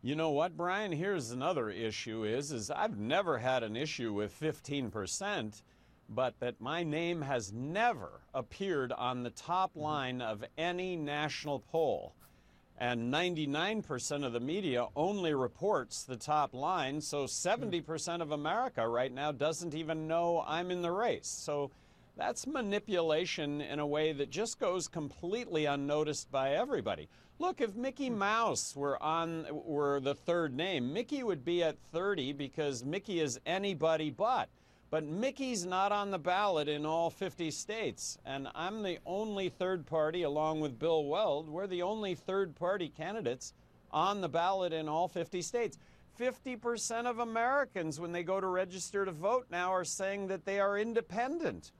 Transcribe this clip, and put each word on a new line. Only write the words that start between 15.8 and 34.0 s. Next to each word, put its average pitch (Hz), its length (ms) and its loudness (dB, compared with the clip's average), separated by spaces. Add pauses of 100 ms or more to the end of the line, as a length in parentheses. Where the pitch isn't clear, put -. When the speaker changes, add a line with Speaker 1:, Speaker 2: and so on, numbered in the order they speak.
Speaker 1:
the 131 120 -6
top 147 380 2
line, 147 480 0
so 147 220 -2
Speaker 2:
Mm-hmm. 127 40 -2
Speaker 1:
seventy 190 540 0
percent 165 400 -4
of 151 100 -4
America 151 560 0
right 123 240 2
now 139 200 -2
doesn't 156 420 0
even 156 340 -2
know 170 380 2
I'm 175 240 -2
in 180 140 0
the 170 80 2
race. 190 360 0
So 143 440 -2 (440)
that's - 300 -2
manipulation 175 1160 0
in 143 180 -4
a 147 60 2
way 151 280 2
that 139 160 -2
just 196 300 -4
goes 185 280 0
completely 170 760 -2
unnoticed 143 680 0
by 135 220 2
everybody. 143 560 0 (300)
Look, 349 220 0
if 208 140 0
Mickey 262 340 -2
Speaker 2:
Hmm. 226 80 0
Speaker 1:
Mouse 202 580 2
were 139 280 0
on, 165 480 0
were 143 480 2
the 139 160 2
third 165 400 0
name, 143 380 0
Mickey 247 280 -2
would 180 220 0
be 170 200 2
at 156 140 2 (140)
thirty 170 400 0
because 139 540 -2
Mickey 175 340 -2
is 131 260 0
anybody 160 640 2